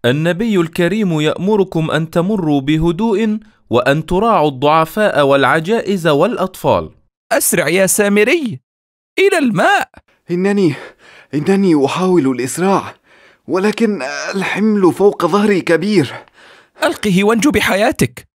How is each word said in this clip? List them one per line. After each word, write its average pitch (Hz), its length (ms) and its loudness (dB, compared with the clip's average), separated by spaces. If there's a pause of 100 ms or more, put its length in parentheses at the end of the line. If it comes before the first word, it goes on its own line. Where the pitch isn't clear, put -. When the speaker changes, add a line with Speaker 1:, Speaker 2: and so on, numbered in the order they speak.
Speaker 1:
النبي 175 520 0
الكريم 175 640 0
يأمركم 180 680 -2
أن 160 180 -2
تمروا 170 520 0
بهدوء 185 760 0 (300)
وأن 139 360 0
تراعوا 180 440 0
الضعفاء 151 800 0
والعجائز 160 800 0
والأطفال. 147 840 0 (400)
Speaker 2:
أسرع 202 360 0
يا 185 200 2
سامري، 208 720 0 (600)
إلى 381 180 2
الماء. 285 520 0 (420)
Speaker 3:
إنني، 185 420 0 (600)
إنني 160 520 2
أحاول 170 420 0
الإسراع، 131 680 -2 (520)
ولكن 202 540 -2 (340)
الحمل 196 580 0
فوق 190 320 2
ظهري 202 360 2
كبير. 165 520 0 (680)
Speaker 2:
ألقه 202 400 0
وانجو 226 280 2
بحياتك. - 760 -2 (120)